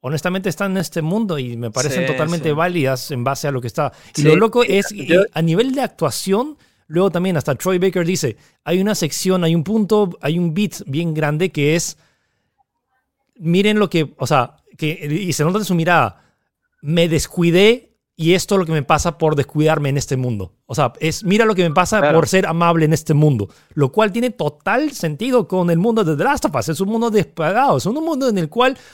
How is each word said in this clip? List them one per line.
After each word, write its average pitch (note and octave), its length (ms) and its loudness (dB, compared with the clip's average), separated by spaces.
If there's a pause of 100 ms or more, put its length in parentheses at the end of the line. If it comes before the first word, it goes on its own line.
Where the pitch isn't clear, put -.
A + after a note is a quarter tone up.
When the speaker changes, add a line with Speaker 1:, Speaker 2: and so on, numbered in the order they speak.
Speaker 1:
honestamente F3+ 480 -4
están F#3+ 240 -4
en F#3 60 -2
este F3 240 -4
mundo F3+ 360 -2
y B2 180 -6
me A#2 140 -6
parecen C3 320 -4
Speaker 2:
Sí, C3 40 -2
Speaker 1:
totalmente D3+ 440 -2
Speaker 2:
sí. D3 40 0
Speaker 1:
válidas D#3 560 -2
en B2 140 -6
base C#3 240 -4
a - 20 -2
lo C3 100 -4
que A#2+ 60 -8
está. C#3 260 -4 (240)
Y D3+ 60 -2
Speaker 2:
Sí, D3 60 6
Speaker 1:
lo D#3 80 6
loco A3+ 280 2
Speaker 2:
y F#3+ 120 0
Speaker 1:
es, G3+ 160 -2
y D#3 140 -10
Speaker 2:
yo F3+ 160 4 (100)
Speaker 1:
a D#3 100 -2
nivel G3+ 320 0
de C#4+ 60 -2
actuación, G#3+ 760 -2 (300)
luego F3+ 240 0
también F3 260 -2
hasta C#3+ 180 -2
Troy F#3 240 -2
Baker F3+ 260 0
dice, D#3+ 320 -2 (280)
"Hay F3 160 0
una G3+ 140 0
sección, F3+ 500 -2
hay E3 100 2
un E3 100 0
punto, G#3 460 2 (100)
hay D#3 180 -2
un F3 160 0
beat G3+ 320 -4
bien D#3+ 280 -4
grande D#3 360 -2
que D3 240 0
es, - 220 -4 (1400)
miren G3+ 420 2
lo G3+ 120 2
que, D#3+ 280 0
o B2 80 -4
sea, C3 300 0 (200)
que", D#3+ 340 -6
y F3 220 -2
se D3 120 0
nota F#3 140 0
en G#3+ 60 -4
su F#3 100 -2
mirada, E3 480 2 (600)
"me E3 260 2
descuidé F3 800 2 (280)
y E3 180 2
esto F#3 200 0
es G3 40 4
lo F3+ 80 0
que D#3+ 60 -4
me D3+ 100 0
pasa D#3 340 0
por D#3 180 2
descuidarme D3+ 540 0
en C#3 80 -2
este C3+ 200 -4
mundo". A#2 380 -6 (120)
O - 100 -10
sea, C3 240 0
es, D#3 240 -4
"mira G#3 220 2
lo G#3+ 100 0
que F3 120 2
me D3 60 -2
pasa F#3 240 2
Speaker 2:
Claro. D3+ 180 4
Speaker 1:
por E3 120 2
ser F#3+ 180 2
amable E3 380 2
en D3+ 80 2
este D#3 200 -2
mundo". C#3+ 360 2 (260)
Lo C#3 160 0
cual G#3+ 220 2
tiene A#3 180 -2
total B3 640 -2
sentido G#3 560 -2
con F3+ 200 0
el E3 100 2
mundo A3 260 2
de D#3 120 0
The D3 60 0
Last C#4 220 0
of F3+ 100 -2
Us. A#2+ 140 -2
Es D#3 120 -4
un G3 100 -2
mundo A#3 200 0
despegado. G3 680 0
Es A#2+ 80 -4
un G#3+ 80 -2
mundo D4+ 340 -2
en G#3 100 0
el D#3+ 100 -2
cual A#3+ 300 0 (160)